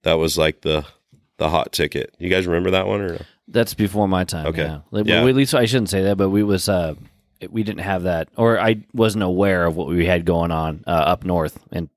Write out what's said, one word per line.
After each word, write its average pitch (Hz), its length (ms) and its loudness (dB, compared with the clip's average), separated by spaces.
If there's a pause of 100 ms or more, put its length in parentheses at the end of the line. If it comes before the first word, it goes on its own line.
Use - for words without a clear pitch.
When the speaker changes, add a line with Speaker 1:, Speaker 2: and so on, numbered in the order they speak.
Speaker 1:
That 82 160 2
was, 80 180 0
like, 78 240 0
the, 78 240 -2 (520)
the 78 120 0
hot 78 220 0
ticket. - 480 -4
You 87 100 -6
guys 92 160 2
remember 87 260 0
that 95 160 0
one 101 140 -2
or 92 120 -4
no? 85 80 -10 (260)
Speaker 2:
That's 117 260 0
before 104 340 0
my 92 180 0
time. 80 220 -6
Speaker 1:
Okay. 80 160 -2
Speaker 2:
Yeah. 76 160 -6 (120)
Like, 107 140 -2
Speaker 1:
Yeah. 87 160 2
Speaker 2:
well, 127 80 4
at 131 60 2
least 139 200 2
I 120 100 4
shouldn't 113 240 0
say 95 140 0
that, 98 140 2
but 98 120 2
we 104 140 2
was, 101 260 0
uh, 87 240 0 (560)
we 110 140 -4
didn't 101 180 -6
have 92 220 -4
that, 82 340 -4
or 113 200 2
I 110 200 2 (160)
wasn't 107 320 0
aware 92 400 2
of 82 100 0
what 82 120 -4
we 85 180 2
had 87 180 2
going 85 280 0
on, 80 360 -2
uh, 90 40 -2
up 85 340 0
north 87 340 -2 (140)
in 85 240 -6